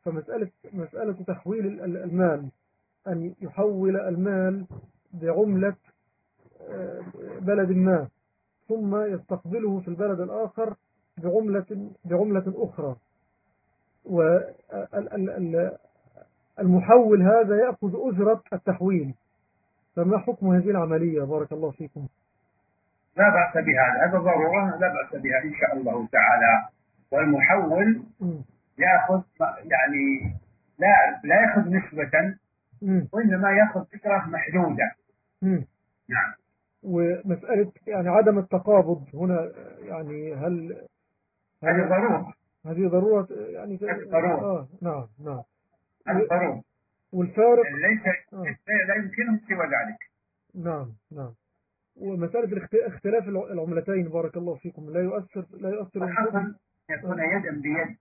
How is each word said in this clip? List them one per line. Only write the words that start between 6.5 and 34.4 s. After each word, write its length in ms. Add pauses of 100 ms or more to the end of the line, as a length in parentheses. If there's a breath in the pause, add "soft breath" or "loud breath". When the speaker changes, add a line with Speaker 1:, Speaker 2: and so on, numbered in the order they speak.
Speaker 1:
آه، 400 (380)
بلد 320
ما 360 (640)
ثم 260
يستقبله 840
في 80
البلد 320
الآخر 560 (420)
بعملة، 760 (140)
بعملة 500
أخرى، 400 (1080)
وال-، 480 (200)
ال-، 560
ال-، 480 (800)
المحول 640
هذا 380
يأخذ 360
أجرة 480 (100)
التحويل، 600 (840)
فما 220
حكم 300
هذه 220
العملية 520
بارك 300
الله 200
فيكم؟ 360 (1120)
Speaker 2:
لا 120
بأس 360
بها، 400
هذا 120
ضرورة 600
لا 160
بأس 280
بها 220
إن 120
شاء 220
الله 300
تعالى. 600 (440)
والمحول 920 (160)
Speaker 1:
مم. 240 (340)
Speaker 2:
يأخذ 440 (420)
يعني 720 (440)
لا، 440
لا 180
يأخذ 280
نسبة، 680 (440)
Speaker 1:
مم. 320
Speaker 2:
وإنما 380
يأخذ 340
فكرة 400
محدودة. 680 (460)